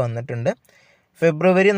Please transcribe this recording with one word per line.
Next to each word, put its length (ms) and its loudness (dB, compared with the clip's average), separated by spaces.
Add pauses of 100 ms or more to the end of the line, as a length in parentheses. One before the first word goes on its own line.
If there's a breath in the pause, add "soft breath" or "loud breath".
വന്നിട്ടുണ്ട്. 500 -6 (720 soft breath)
ഫെബ്രുവരി 580 2